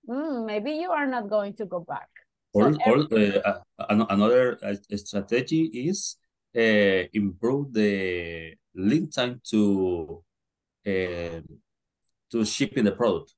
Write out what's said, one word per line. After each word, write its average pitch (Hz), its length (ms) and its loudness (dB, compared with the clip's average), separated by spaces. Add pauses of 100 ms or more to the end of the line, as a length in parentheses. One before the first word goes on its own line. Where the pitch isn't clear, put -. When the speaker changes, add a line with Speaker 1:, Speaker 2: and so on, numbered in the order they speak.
Speaker 1:
mm, 262 380 -4
maybe 214 260 -4
you 339 180 -4
are 285 160 0
not 240 220 -4
going 202 260 -2
to 220 100 -8
go 180 160 -6
back. - 280 -10 (460)
So 104 60 4
Speaker 2:
Or, 113 80 6
or, 147 340 4
Speaker 1:
every 104 400 2
Speaker 2:
uh, 104 60 0
uh, - 400 -6
an-, 107 220 4
another, 120 520 4
uh, 101 120 -4 (220)
strategy 120 680 -2 (260)
is, - 280 -6 (380)
uh, 101 600 4
improve 113 580 -2
the 90 800 -2 (200)
lead 120 380 0
time 123 280 -4 (100)
to, 95 720 0 (640)
uh, 87 540 -4 (920)
to 117 140 0
shipping 135 400 -2
the 101 80 2
product. 101 460 -2